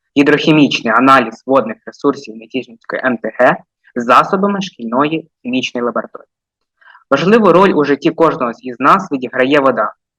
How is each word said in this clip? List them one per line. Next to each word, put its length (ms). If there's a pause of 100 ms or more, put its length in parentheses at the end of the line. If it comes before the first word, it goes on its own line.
(160)
«Гідрохімічний 800
аналіз 500
водних 300 (100)
ресурсів 500
Нетішинської 680
М 140
Т 200
Г 180 (380)
засобами 680
шкільної 680 (120)
хімічної 420
лабораторії». 440 (840)
Важливу 420
роль 220
у 100
житті 260
кожного 420
з 120
із 160
нас 320
відіграє 480
вода. 320 (260)